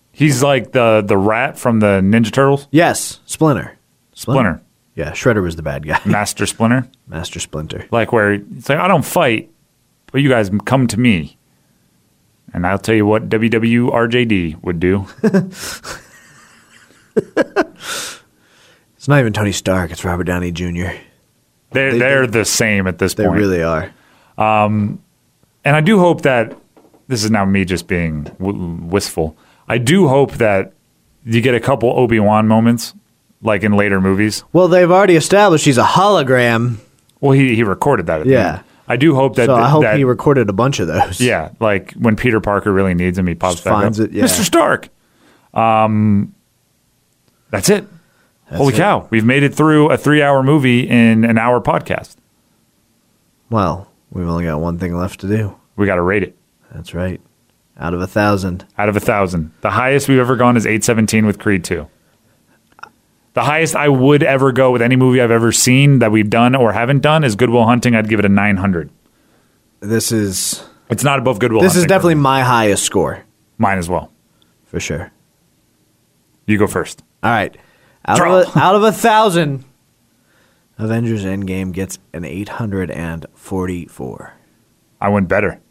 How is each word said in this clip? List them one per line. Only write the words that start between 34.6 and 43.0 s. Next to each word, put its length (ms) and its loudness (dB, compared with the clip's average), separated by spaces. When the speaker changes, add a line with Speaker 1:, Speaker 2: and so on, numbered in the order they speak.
Speaker 2:
they've 240 4
already 240 4
established 500 2
he's 140 4
a 40 4
hologram. 960 2
Speaker 1:
Well, 100 2
he, 240 4
he 80 2
recorded 420 0
that 160 -2
at 60 -4
the 60 4
Speaker 2:
Yeah. 240 2
Speaker 1:
end. 60 -18
I 100 -2
do 180 4
hope 220 0
that 100 2
Speaker 2:
So 80 4
I 60 4
Speaker 1:
th-, 100 2
Speaker 2:
hope 120 4
Speaker 1:
that 140 2
Speaker 2:
he 60 2
recorded 460 2
a 40 -4
bunch 260 0
of 80 -4
those. 340 -2
Speaker 1:
Yeah, 280 0
like, 340 -2
when 240 0
Peter 240 0
Parker 300 0
really 220 0
needs 240 -2